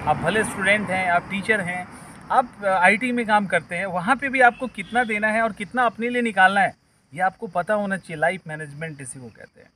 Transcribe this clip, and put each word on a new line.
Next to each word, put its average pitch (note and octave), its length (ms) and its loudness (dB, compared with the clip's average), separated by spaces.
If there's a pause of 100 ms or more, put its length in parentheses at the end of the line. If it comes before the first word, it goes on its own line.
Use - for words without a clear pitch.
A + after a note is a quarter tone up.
आप D3+ 120 0
भले G3 280 0
student G3+ 460 0
हैं, F#3 200 0
आप F3 200 0
teacher G3 300 0
हैं, F3+ 280 -6 (420)
आप, A3 340 0
अ, G3 40 2
आईटी G3 440 4
में A#3+ 140 -2
काम G#3 200 2
करते E3+ 300 -2
हैं, F#3+ 100 -4
वहाँ F3+ 300 0
पे C#4 120 -6
भी C4 120 -2
आपको B3 260 4
कितना G#3+ 380 -2
देना G#3+ 240 -2
है A3 140 0
और A3 100 -2
कितना A3+ 300 -4
अपने A#3 260 -2
लिए B3 140 0
निकालना G3 380 4
है, D#3+ 140 0 (400)
ये E3+ 60 -8
आपको F#3+ 260 -2
पता F3 280 -2
होना G3+ 220 -2
चाहिए। E3 240 -10
Life F3 260 0
management D3+ 540 -12
इसी C3 200 -14
को A#2+ 60 -16
कहते G#2+ 340 -20
हैं। - 160 -20